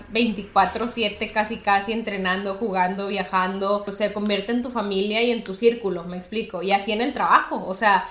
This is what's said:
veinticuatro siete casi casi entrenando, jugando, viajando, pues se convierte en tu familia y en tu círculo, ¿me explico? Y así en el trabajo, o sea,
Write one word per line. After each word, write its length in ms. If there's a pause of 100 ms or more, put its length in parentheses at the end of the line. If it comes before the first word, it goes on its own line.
(100)
veinticuatro 760
siete 460
casi 240
casi 360
entrenando, 640
jugando, 500
viajando, 800
pues 120
se 160
convierte 400
en 80
tu 80
familia 540
y 80
en 140
tu 100
círculo, 500
¿me 140
explico? 440
Y 100
así 200
en 80
el 140
trabajo, 520
o 80
sea, 360